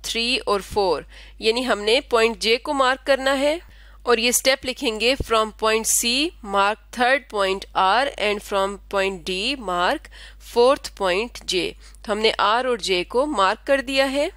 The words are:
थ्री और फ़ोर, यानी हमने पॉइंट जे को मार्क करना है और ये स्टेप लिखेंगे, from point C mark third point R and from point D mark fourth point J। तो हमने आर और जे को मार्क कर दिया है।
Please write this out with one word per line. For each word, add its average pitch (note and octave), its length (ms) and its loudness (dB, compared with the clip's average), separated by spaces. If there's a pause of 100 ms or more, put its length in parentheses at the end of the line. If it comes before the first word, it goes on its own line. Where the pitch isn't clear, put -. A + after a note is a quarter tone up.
थ्री A#3 320 -2
और G3 240 -2
फ़ोर, F3+ 440 -2 (360)
यानी A3 220 0
हमने A3 380 2
पॉइंट A3+ 380 0
जे A3 180 2
को D4+ 160 -6
मार्क C4 300 0
करना C4+ 300 0
है D4 260 0 (460)
और A#3 140 4
ये A#3+ 120 2
स्टेप C4 340 0
लिखेंगे, A#3+ 500 0
from A3 360 0 (120)
point A3 280 0
C A#3+ 200 0 (440)
mark G3+ 280 2 (120)
third B3 380 0
point G3 320 -2 (100)
R G3 300 4 (220)
and G#3 160 -4
from G3 340 -2 (160)
point F#3+ 360 -2
D G#3+ 280 -4 (120)
mark F3+ 400 -2 (440)
fourth B3+ 380 4 (100)
point G3 440 -2
J। F3+ 180 -2 (420)
तो A3+ 60 -4
हमने G#3+ 200 2
आर A3+ 360 2
और A#3+ 140 -2
जे F3+ 220 0
को B3 220 -2
मार्क G#3 420 0
कर C4+ 140 2
दिया C4+ 240 0
है। C#4+ 320 -2